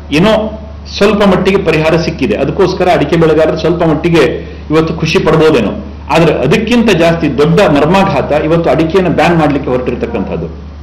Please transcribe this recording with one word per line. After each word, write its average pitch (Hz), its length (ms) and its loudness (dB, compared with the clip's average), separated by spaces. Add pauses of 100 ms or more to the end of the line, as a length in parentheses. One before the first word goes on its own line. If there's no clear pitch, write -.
(120)
ಏನೋ 202 480 0 (380)
ಸ್ವಲ್ಪ 208 260 2
ಮಟ್ಟಿಗೆ 190 340 2
ಪರಿಹಾರ 160 400 0
ಸಿಕ್ಕಿದೆ, 127 380 -2
ಅದಕ್ಕೋಸ್ಕರ 180 560 0
ಅಡಿಕೆ 151 240 0
ಬೆಳೆಗಾರರು 156 420 2
ಸ್ವಲ್ಪ 170 260 -2
ಮಟ್ಟಿಗೆ 160 680 0 (200)
ಇವತ್ತು 160 240 0
ಖುಷಿ - 260 -2
ಪಡ್ಬೋದೇನೋ. 151 520 2 (380)
ಆದ್ರೆ 156 240 2
ಅದಕ್ಕಿಂತ 220 580 0
ಜಾಸ್ತಿ 165 460 0
ದೊಡ್ಡ 165 240 2
ಮರ್ಮಾಘಾತ 151 680 2
ಇವತ್ತು 156 380 0
ಅಡಿಕೆಯನ್ನು 160 420 2
ಬ್ಯಾನ್ 160 260 2
ಮಾಡ್ಲಿಕ್ಕೆ 143 340 0
ಹೊರಟಿರ್ತಕ್ಕಂಥದ್ದು. 110 1120 -6